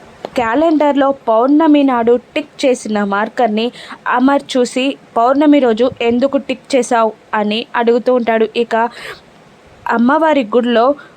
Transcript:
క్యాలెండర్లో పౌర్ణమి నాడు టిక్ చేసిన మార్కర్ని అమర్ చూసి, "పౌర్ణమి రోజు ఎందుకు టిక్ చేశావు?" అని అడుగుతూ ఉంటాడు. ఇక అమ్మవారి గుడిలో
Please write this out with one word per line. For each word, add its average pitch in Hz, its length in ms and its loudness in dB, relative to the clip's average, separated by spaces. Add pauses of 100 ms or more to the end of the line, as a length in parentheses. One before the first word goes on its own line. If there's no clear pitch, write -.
(360)
క్యాలెండర్లో 277 720 0 (140)
పౌర్ణమి 285 640 2
నాడు 240 300 0 (140)
టిక్ - 300 -8
చేసిన 240 460 -2
మార్కర్ని 214 640 -2 (420)
అమర్ 277 360 2
చూసి, 254 420 -2 (280)
"పౌర్ణమి 277 460 4
రోజు 240 280 0 (140)
ఎందుకు 240 360 0
టిక్ - 320 -8
చేశావు?" 240 420 0 (220)
అని 214 260 -2 (160)
అడుగుతూ 240 380 0
ఉంటాడు. 226 420 0
ఇక 233 200 -4 (1120)
అమ్మవారి 285 540 0
గుడిలో 233 420 0 (320)